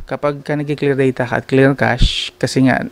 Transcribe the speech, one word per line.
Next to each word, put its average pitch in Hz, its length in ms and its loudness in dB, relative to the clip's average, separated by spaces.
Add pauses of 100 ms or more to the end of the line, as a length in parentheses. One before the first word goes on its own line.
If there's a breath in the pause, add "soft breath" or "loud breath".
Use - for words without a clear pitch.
kapag 143 360 -6
ka 151 120 -4
nag-clear 143 400 -2
data 131 320 0
ka 123 120 -2
at - 80 -10
clear 135 260 4
cache, - 600 0
kasi 131 320 0
nga, 127 240 0